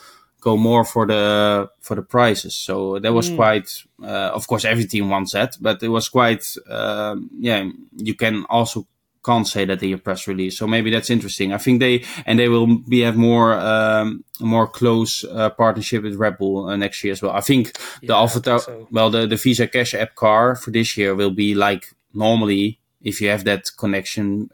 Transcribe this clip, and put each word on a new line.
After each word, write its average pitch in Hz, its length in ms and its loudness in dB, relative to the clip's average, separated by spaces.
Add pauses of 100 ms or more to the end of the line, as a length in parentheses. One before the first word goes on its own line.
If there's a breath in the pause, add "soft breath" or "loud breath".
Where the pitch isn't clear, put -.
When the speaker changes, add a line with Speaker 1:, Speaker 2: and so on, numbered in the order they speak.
(400 soft breath)
Speaker 1:
go 110 160 2
more 113 280 4
for 113 220 0
the, 104 600 2 (120)
for - 160 -8
the 98 60 -6
prizes. 117 520 0
So 95 440 -4
that 110 140 0
was 117 180 2
Speaker 2:
Mm. 170 60 -6
Speaker 1:
quite, 107 480 0 (180)
uh, 98 300 -4
of - 140 -6
course, 113 180 -2
every 113 220 0
team 101 240 -2
wants 98 220 -2
that, 101 280 -2
but 110 220 -2
it 113 60 -4
was 113 200 -2
quite, 117 360 2 (240)
um, 107 600 -6 (100)
yeah, 104 300 -2 (280)
you 107 180 -6
can 110 340 -2
also 117 380 0 (360)
can't 117 240 2
say 98 200 -2
that 95 160 -4
in 95 80 -2
your 92 80 -4
press - 280 -8
release. 95 300 -4
So 110 100 -4
maybe 113 240 0
that's 113 200 -2
interesting. 98 420 -2
I 101 60 -4
think 127 220 2
they, 123 240 2 (200 loud breath)
and 113 140 2
they 120 100 4
will 117 300 4
be, 123 220 2
have 117 180 2
more, 117 340 4
um, 110 720 0 (160)
more 113 260 2
close, 113 580 0
uh, 110 260 -2
partnership 110 540 0
with 104 100 -6
Red 101 240 -2
Bull, 98 320 -2
uh, 101 60 -4
next 101 280 -4
year 98 80 -2
as 95 80 -8
well. 98 120 -2
I 101 100 -2
think 131 320 2 (260 loud breath)
the 123 60 -12
Speaker 2:
Yeah, 113 80 2
I 104 60 4
Speaker 1:
Alpha 117 200 2
Speaker 2:
think 123 60 -16
Speaker 1:
Tau-, 120 120 2
Speaker 2:
so. 113 320 -8
Speaker 1:
well, 113 200 4
the, 113 160 0
the 107 100 0
Visa 120 320 2
Cash 123 240 -2
App 110 220 -4
car 113 420 4
for - 140 -12
this 113 260 0
year 98 180 0
will 98 180 0
be, 104 220 0
like, 101 340 0 (260)
normally, 107 640 2 (240)
if 101 180 -6
you 101 80 0
have 101 160 -2
that 101 320 0
connection, 101 760 -4